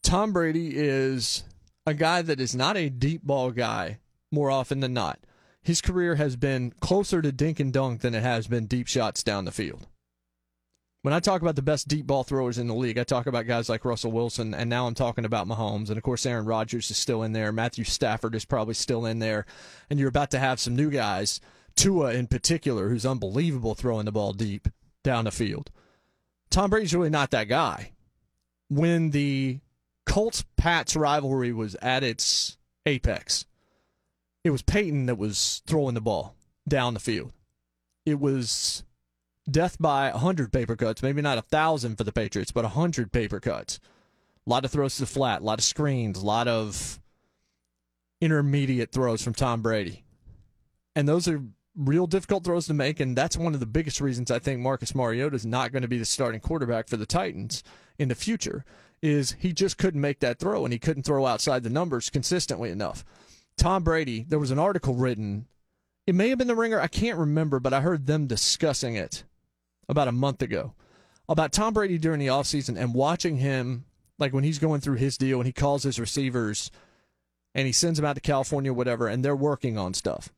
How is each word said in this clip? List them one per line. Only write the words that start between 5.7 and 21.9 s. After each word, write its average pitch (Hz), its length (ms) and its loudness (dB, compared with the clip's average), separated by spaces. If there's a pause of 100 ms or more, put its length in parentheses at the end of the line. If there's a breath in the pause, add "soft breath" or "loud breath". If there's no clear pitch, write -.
career 175 360 2
has 143 200 0
been 127 440 0
closer 185 420 2
to 143 100 2
dink 151 260 0
and 135 140 0
dunk 131 300 0
than 120 120 0
it 110 80 0
has 117 260 0
been 113 180 0
deep 123 220 -2
shots 110 340 0
down 101 240 -2
the 82 60 -6
field. - 340 -6 (1160)
When 139 120 0
I 170 60 2
talk 180 220 2
about 165 120 2
the 139 80 -2
best 143 240 0
deep 143 220 -2
ball 135 160 2
throwers 127 340 -2
in 120 80 -2
the 117 80 -2
league, 120 240 -2
I 123 60 0
talk 120 220 0
about 120 200 -2
guys 117 220 0
like 113 160 -2
Russell 117 260 -2
Wilson, 113 420 -2
and 117 160 -4
now 120 200 0
I'm 117 80 -4
talking 120 280 0
about 107 220 0
Mahomes. 107 420 -2
And, 107 80 -2
of 113 60 -6
course, 123 240 -2
Aaron 120 180 -2
Rodgers 110 460 -2
is 107 60 -4
still 113 260 0
in 110 100 -2
there. 110 200 -2
Matthew 113 320 -2
Stafford 113 500 -2
is 110 100 -4
probably 113 300 -2
still 117 320 -2
in 113 140 -2
there. 110 260 -2 (420 loud breath)
And 147 120 0
you're 135 80 4
about 139 240 0
to 131 80 0
have 131 180 0
some 120 160 -2
new 147 160 2
guys, 104 500 -2 (360 soft breath)
Tua 160 380 4